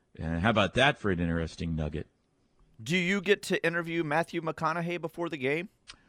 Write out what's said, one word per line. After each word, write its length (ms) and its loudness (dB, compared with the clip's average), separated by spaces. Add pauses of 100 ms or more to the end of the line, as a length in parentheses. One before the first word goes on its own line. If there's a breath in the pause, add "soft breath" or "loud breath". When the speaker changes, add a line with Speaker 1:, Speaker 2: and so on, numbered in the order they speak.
(180)
Speaker 1:
And 220 -2
how 80 4
about 260 4
that 240 4
for 120 -2
an 100 0
interesting 560 -2
nugget? 300 -4 (760)
Speaker 2:
Do 140 0
you 240 2
get 220 2
to 200 0
interview 400 0
Matthew 380 0
McConaughey 580 -2
before 300 -6
the 80 -6
game? 320 -2 (400 soft breath)